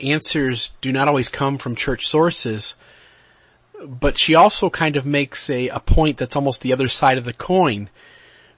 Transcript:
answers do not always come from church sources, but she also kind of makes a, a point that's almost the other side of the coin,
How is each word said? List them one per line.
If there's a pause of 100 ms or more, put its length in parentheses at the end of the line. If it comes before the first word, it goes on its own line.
answers
do
not
always
come
from
church
sources, (1120)
but
she
also
kind
of
makes
a,
a
point
that's
almost
the
other
side
of
the
coin, (680)